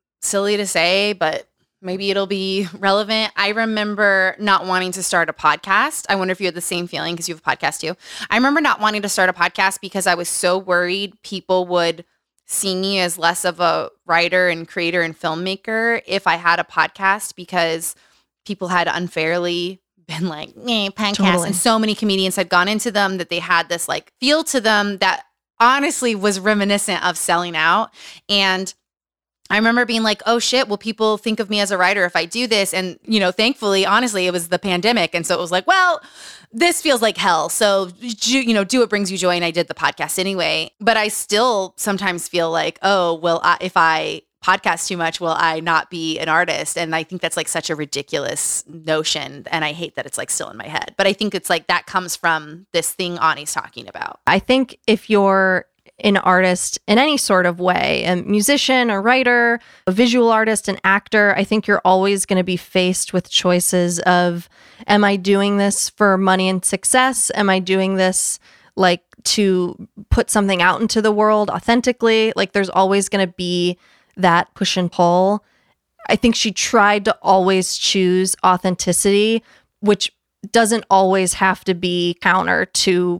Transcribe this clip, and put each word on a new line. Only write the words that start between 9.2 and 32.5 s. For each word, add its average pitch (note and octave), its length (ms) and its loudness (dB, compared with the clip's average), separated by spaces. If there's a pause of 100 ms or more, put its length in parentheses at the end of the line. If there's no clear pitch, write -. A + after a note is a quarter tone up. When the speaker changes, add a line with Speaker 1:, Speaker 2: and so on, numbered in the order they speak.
Speaker 1:
a F3+ 40 -2
podcast F#3 480 -2
because G3 260 -4
I F3 80 4
was E3+ 120 -6
so F#3 300 0
worried F#3 640 -2
people F#3 460 -2
would E3+ 360 -2 (440)
see F#3+ 280 -4
me F#3+ 240 -2
as F3 200 -2
less E3+ 260 0
of F3 140 -2
a D#3+ 300 0 (160)
writer F3 440 2
and E3 180 -6
creator E3+ 340 -4
and D#3+ 180 -6
filmmaker G3 880 -4
if F#3+ 200 -4
I E3 80 2
had E3+ 240 2
a F3 40 -4
podcast, F#3+ 720 -2
because E3 600 -4 (500)
people F#3+ 240 -8
had F3 180 2
unfairly F3 920 -4 (280)
been E3 200 -6
like, D#3 220 -10 (180)
"Eh, G#3+ 220 -2
podcast." G3+ 260 -4
Speaker 2:
Totally. F3+ 320 2
Speaker 1:
And G3 80 -2
so A3+ 220 2
many G#3+ 180 0
comedians F#3+ 400 0
had F#3 140 -2
gone F3+ 180 4
into G#3+ 240 -2
them F#3+ 260 0
that F3 120 -8
they E3+ 100 -4
had E3+ 300 0
this, E3+ 180 -6
like, D3 320 -6
feel D4 260 2
to C4+ 160 -2
them G3+ 380 0
that F#3+ 240 0 (360)
honestly B3+ 560 2
was G3 240 0
reminiscent G3+ 640 0
of F3 120 -2
selling F3 380 -2
out. E3+ 360 2 (380)
And F#3+ 440 0 (760)
I G3+ 80 0
remember A#3 280 2
being A3+ 180 -2
like, G#3+ 220 -2
"Oh A#3 140 2
shit, B3 280 0
will G#3 100 -4
people G#3+ 400 -2
think A3 220 -4
of G3 120 -6
me G#3 80 -2
as G3+ 120 0
a G3 60 -2
writer F#3 280 2
if F3 100 -6
I E3+ 100 0
do A#3 220 -4
this?" G3+ 260 0